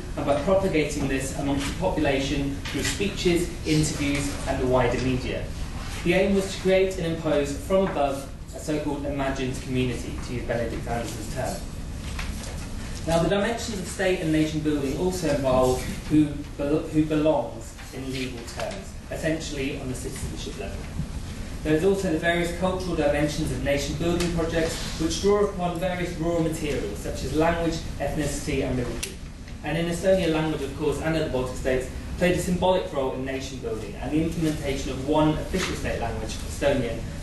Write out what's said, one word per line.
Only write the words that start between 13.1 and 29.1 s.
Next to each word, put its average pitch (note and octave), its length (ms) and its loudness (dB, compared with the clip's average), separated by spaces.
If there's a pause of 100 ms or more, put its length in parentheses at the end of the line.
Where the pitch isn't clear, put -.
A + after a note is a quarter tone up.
the E3 80 4
dimensions G3+ 520 0
of E3+ 80 -6
state F#3 320 0
and D#3+ 100 0
nation D#3 300 2
building D3 380 0
also E3 360 0
involve C3 480 4 (280)
who D3+ 160 8 (300)
bel-, D3+ 220 2
who D#3 260 2
belongs D#3 680 2 (180)
in C3 200 -8
legal B2+ 260 -4 (180)
terms, G2 360 -6 (180)
essentially D3 680 -2
on C3 80 -6
the B2 80 -4
citizenship - 640 -6
level. G2 180 -6 (840)
There D#3 100 4
is D#3 100 4
also F#3+ 280 4
the D#3 60 2
various E3+ 420 0
cultural F3+ 340 0
dimensions C#3+ 560 2
of B2+ 140 -2
nation C#3+ 320 0
building E3+ 400 2
projects, E3 640 0
which D#3+ 200 0
draw G3+ 260 6
upon F3 340 -2
various F3+ 380 -2
raw E3+ 200 2
materials, D3 600 0
such - 260 -4
as C3 100 -2
language, E3 400 2 (240)
ethnicity, C#3+ 680 -2
and B2+ 140 0
religion. B2 360 -4 (500)